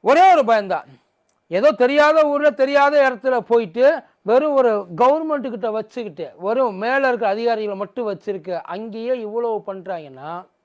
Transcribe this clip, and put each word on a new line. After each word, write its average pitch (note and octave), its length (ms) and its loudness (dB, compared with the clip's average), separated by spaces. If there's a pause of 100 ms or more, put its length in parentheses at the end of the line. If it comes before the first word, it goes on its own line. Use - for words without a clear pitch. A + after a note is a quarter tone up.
ஒரே D4 180 4 (120)
ஒரு D4+ 80 4 (100)
பயம்தான், F#3+ 340 -2 (640)
ஏதோ G3+ 180 2 (140)
தெரியாத D4 360 4 (120)
ஊர்ல D4 180 0 (140)
தெரியாத C#4+ 320 2 (140)
இடத்துல B3+ 280 -2 (140)
போயிட்டு A#3 340 0 (460)
வெறும் C#4 300 2
ஒரு A#3+ 120 4 (300)
கவர்மெண்ட் C#4+ 540 0
கிட்ட A3 120 -6 (120)
வச்சுக்கிட்டு G#3 460 -12 (200)
வெறும் A3+ 400 -2
மேல C4+ 240 0
இருக்கிற A3+ 240 -2
அதிகாரிகளை A3 480 -4
மட்டும் G#3+ 300 -6
வச்சிருக்க F3+ 500 -8 (140)
அங்கேயே A3+ 380 -8 (120)
இவ்வளவு A3+ 420 -4
பண்றாங்கன்னா D#3+ 640 -12 (320)